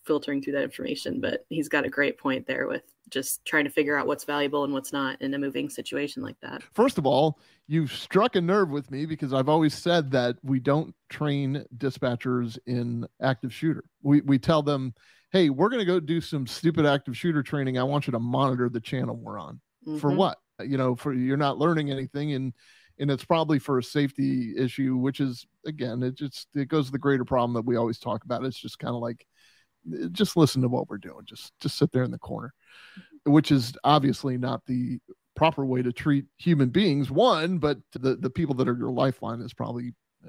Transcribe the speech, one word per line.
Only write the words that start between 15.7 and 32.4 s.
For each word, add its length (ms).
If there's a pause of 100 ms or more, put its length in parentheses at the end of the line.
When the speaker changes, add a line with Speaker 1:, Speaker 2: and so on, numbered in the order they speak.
Speaker 2:
go 160
do 200
some 260
stupid 400
active 300
shooter 260
training. 340
I 60
want 240
you 60
to 60
monitor 500
the 120
channel 360
we're 220
on." 220 (380)
For 120
Speaker 1:
Mm-hmm. 60
Speaker 2:
what? 220 (260)
You 140
know, 160
for, 180
you're 240
not 220
learning 320
anything, 440
and, 180 (480)
and 100
it's 140
probably 340
for 200
a 40
safety 720
issue, 400
which 220
is, 260 (220)
again, 380
it 100
just, 400
it 140
goes 180
to 60
the 60
greater 260
problem 300
that 100
we 100
always 240
talk 260
about. 200
It's 160
just 180
kinda 160
like, 320 (640)
eh, 200
just 240
listen 260
to 60
what 200
we're 100
doing. 260
Just, 340
just 200
sit 120
there 140
in 80
the 60
corner, 360 (720)